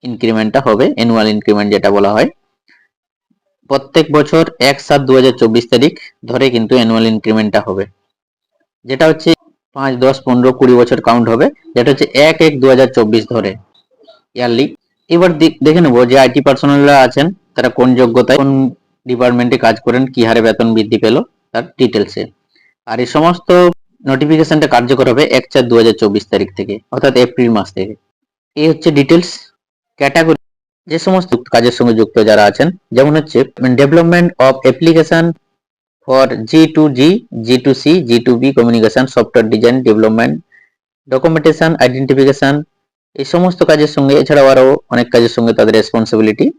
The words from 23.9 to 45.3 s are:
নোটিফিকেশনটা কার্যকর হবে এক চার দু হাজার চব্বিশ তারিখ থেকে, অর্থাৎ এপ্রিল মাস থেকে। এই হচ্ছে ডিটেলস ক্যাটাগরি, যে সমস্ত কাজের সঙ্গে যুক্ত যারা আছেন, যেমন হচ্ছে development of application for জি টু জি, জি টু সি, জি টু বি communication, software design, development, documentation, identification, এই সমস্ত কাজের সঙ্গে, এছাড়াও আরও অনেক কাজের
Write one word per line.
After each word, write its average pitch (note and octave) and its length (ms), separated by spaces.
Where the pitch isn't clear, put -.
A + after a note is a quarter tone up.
নোটিফিকেশনটা D3+ 720
কার্যকর B2 360
হবে C3 120
এক B2 160
চার C3 160
দু A#2+ 100
হাজার A2+ 220
চব্বিশ G#2 220
তারিখ F#2+ 240
থেকে, G2+ 180
অর্থাৎ C3+ 200
এপ্রিল A#2+ 320
মাস F#2+ 100
থেকে। G2+ 160
এই D3+ 140
হচ্ছে D#3 180
ডিটেলস E3 320
ক্যাটাগরি, D#3+ 420
যে D#3+ 140
সমস্ত F#3 260
কাজের A#2+ 240
সঙ্গে A#2+ 220
যুক্ত G#2+ 180
যারা G#2+ 200
আছেন, C3+ 180
যেমন C#3+ 240
হচ্ছে D3+ 200
development E3+ 480
of C3+ 60
application E3 540
for C3+ 200
জি D#3+ 100
টু D#3 80
জি, C#3+ 120
জি B2+ 80
টু C3+ 60
সি, D3+ 100
জি A#2 160
টু B2+ 60
বি C3+ 160
communication, A#2 480
software A2+ 380
design, A#2 240
development, A2 440
documentation, D#3+ 580
identification, C3+ 640
এই C#3 140
সমস্ত F3 260
কাজের D3+ 260
সঙ্গে, C#3 260
এছাড়াও C#3 320
আরও C3 140
অনেক A#2+ 200
কাজের A#2 220